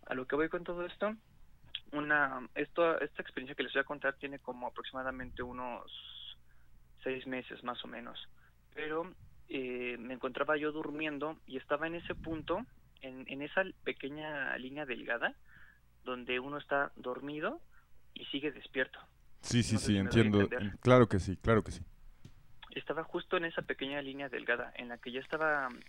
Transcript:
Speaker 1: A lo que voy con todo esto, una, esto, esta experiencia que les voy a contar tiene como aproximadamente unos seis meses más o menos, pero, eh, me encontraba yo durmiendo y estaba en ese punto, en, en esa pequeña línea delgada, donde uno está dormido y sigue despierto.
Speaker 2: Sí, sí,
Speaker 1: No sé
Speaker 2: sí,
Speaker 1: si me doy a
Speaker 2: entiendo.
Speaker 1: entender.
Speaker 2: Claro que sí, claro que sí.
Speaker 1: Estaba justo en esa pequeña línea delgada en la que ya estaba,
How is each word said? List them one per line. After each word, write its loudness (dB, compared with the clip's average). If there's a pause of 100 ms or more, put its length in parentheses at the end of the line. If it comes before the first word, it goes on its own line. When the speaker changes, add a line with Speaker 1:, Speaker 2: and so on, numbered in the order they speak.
Speaker 1:
A -4
lo -2
que 0
voy 4
con -4
todo -4
esto, -2 (800)
una, 2
esto, 4
esta -2
experiencia -8
que -2
les -2
voy 4
a 0
contar -2
tiene -8
como -6
aproximadamente -6
unos -8 (680)
seis -4
meses -6
más -4
o -12
menos, -12 (460)
pero, -4 (340)
eh, -2
me -6
encontraba 0
yo 0
durmiendo -2
y -6
estaba 0
en -4
ese -6
punto, -2 (380)
en, -10
en -6
esa 0 (220)
pequeña -4
línea -6
delgada, -2 (680)
donde -2
uno -6
está 0
dormido -4 (540)
y -12
sigue -2
despierto. -2 (420)
Speaker 2:
Sí, 4
sí, 4
Speaker 1:
No 4
sé 0
Speaker 2:
sí, 6
Speaker 1:
si -
me 8
doy 6
a 10
Speaker 2:
entiendo. 8
Speaker 1:
entender. 0
Speaker 2:
Claro 12
que 4
sí, 0
claro 6
que -8
sí. -8 (920)
Speaker 1:
Estaba -4
justo -2
en 4
esa -2
pequeña -4
línea -6
delgada -2
en -6
la -8
que -8
ya -4
estaba, 0 (200)